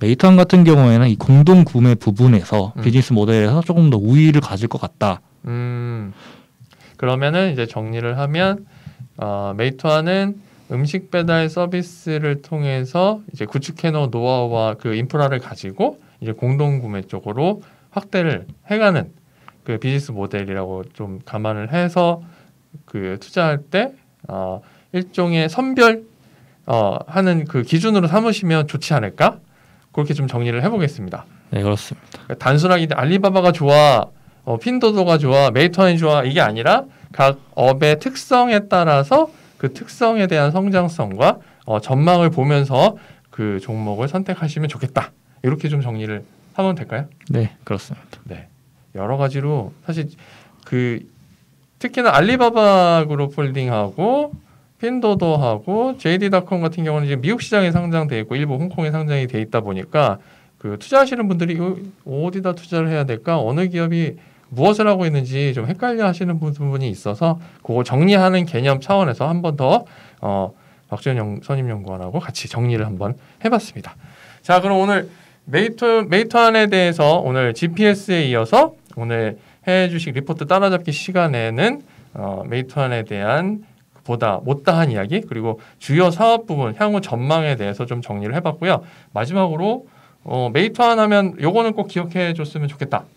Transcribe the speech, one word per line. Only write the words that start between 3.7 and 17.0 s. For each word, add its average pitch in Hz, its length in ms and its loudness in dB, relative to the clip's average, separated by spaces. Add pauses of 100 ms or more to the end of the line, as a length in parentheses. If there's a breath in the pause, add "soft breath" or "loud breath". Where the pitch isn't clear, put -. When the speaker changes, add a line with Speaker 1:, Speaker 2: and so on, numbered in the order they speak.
Speaker 1:
더 120 80 4
우위를 147 420 6
가질 107 280 -6
것 - 120 -6
같다. - 400 -4 (260)
Speaker 2:
음. 120 680 -6 (840 loud breath)
그러면은 143 560 0
이제 123 140 -2
정리를 117 520 -6
하면, 180 480 -2 (520 loud breath)
어, 101 380 -4
메이투안은 156 800 -2 (340 soft breath)
음식 147 400 -4
배달 165 400 0
서비스를 160 880 -4
통해서 151 800 -2 (120)
이제 120 120 -8
구축해놓은 151 640 -4
노하우와 117 640 -2
그 110 200 -6
인프라를 135 440 -2
가지고 127 600 -6 (200 soft breath)
이제 110 120 -8
공동 139 480 -2
구매 104 220 -8